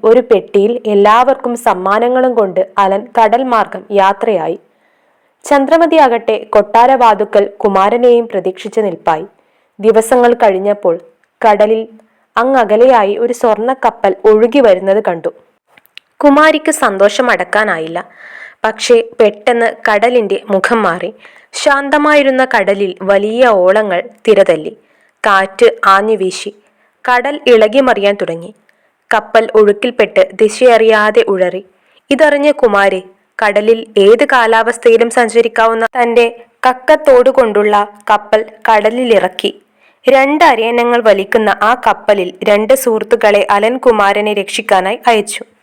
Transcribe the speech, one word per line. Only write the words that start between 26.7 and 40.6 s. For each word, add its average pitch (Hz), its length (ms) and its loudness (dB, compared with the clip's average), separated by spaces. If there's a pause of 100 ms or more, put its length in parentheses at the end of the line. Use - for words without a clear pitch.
കടൽ 254 520 -4
ഇളകിമറിയാൻ 220 760 2
തുടങ്ങി. 170 340 -10 (580)
കപ്പൽ 220 420 -2
ഒഴുക്കിൽപ്പെട്ട് 214 800 0
ദിശയറിയാതെ 220 960 2
ഉഴറി. 185 380 -4 (440)
ഇതറിഞ്ഞ 285 420 2
കുമാരി 196 520 0 (440)
കടലിൽ 214 400 0 (100)
ഏത് 208 280 4
കാലാവസ്ഥയിലും 226 840 0
സഞ്ചരിക്കാവുന്ന 226 800 0 (140)
തന്റെ 233 440 -2 (240)
കക്കത്തോടുകൊണ്ടുള്ള 247 1160 2 (220)
കപ്പൽ 214 360 -2 (260)
കടലിലിറക്കി. 214 920 -2 (480)
രണ്ട് 277 340 2
അരയന്നങ്ങൾ 240 580 0